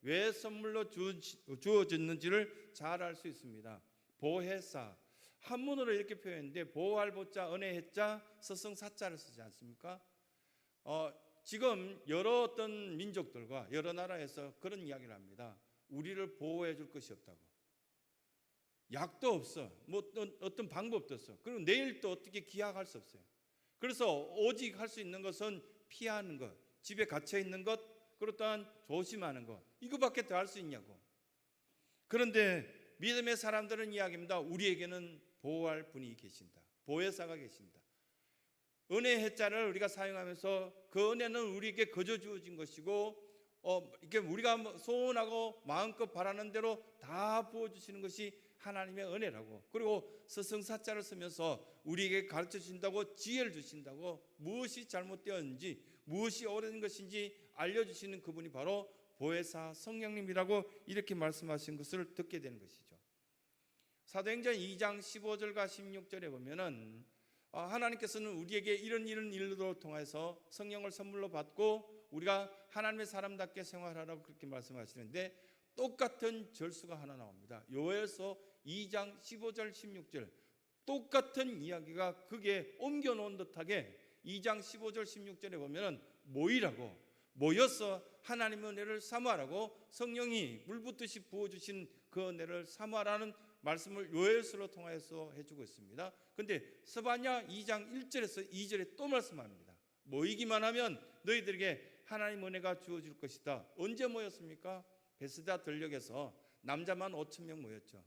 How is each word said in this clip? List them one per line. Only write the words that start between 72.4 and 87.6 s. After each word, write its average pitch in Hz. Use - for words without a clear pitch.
하나님의 214
사람답게 196
생활하라고 165
그렇게 147
말씀하시는데 127
똑같은 226
절수가 170
하나 143
나옵니다. 104
요엘서 190
이 190
장 202
십오 226
절, 214
십육 190
절, 117
똑같은 262
이야기가 170
그게 202
옮겨놓은 247
듯하게 165
이 190
장 214
십오 220
절, 220
십육 202
절에 185
보면은 151
모이라고, 135
모여서 196